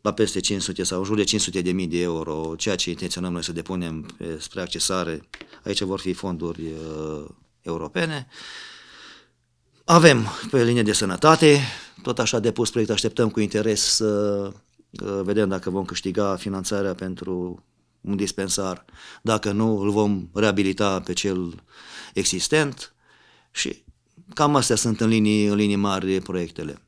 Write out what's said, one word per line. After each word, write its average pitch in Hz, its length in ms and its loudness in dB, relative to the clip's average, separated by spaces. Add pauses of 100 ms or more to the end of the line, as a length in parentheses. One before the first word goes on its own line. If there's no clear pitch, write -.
la 104 120 0
peste 98 280 0
cinci 95 220 -2
sute 92 200 -4
sau 90 160 -2
în 95 60 -2
jur 104 120 -2
de 104 80 4
cinci 101 160 0
sute 92 200 -2
de 90 100 -2
mii 92 160 -2
de 85 140 -2
euro, 80 560 -4
ceea 98 200 -2
ce - 140 -4
intenționăm 90 420 -6
noi 87 120 -6
să 87 80 -8
depunem, 82 540 -6 (120)
eh, 85 80 -10 (120)
spre - 220 -12
accesare. 85 680 -4 (360)
Aici 98 180 -2
vor 95 180 -4
fi 95 120 -4
fonduri, 85 540 -6
eh, 78 580 -8 (360)
europene. 135 680 -4 (1600)
Avem 156 420 8 (240)
pe 127 140 4
linie 120 180 4
de 107 100 4
sănătate, 143 680 6 (420)
tot 123 160 -4
așa 120 200 2
depus 110 320 0
proiect, 110 200 0
așteptăm 110 400 2
cu 110 100 -2
interes 104 400 0
să, 101 720 0 (380)
eh, 98 320 -6
vedem 101 260 2
dacă 92 220 -4
vom 95 140 -2
câștiga 98 520 -2
finanțarea 98 580 -4
pentru 90 680 -8 (360)
un 101 160 -4
dispensar. 95 680 -4 (380)
Dacă 107 300 2
nu, 110 260 2
îl 101 120 0
vom 101 420 0
reabilita 98 680 2
pe 90 120 -8
cel 92 500 -4 (520)
existent 131 800 -2 (580)
și - 320 -6 (500)
cam 147 200 4
astea 123 220 4
sunt 107 240 0
în 113 80 2
linii, 107 380 4
în 101 80 2
linii 101 220 2
mari 95 440 0
proiectele. 85 680 -8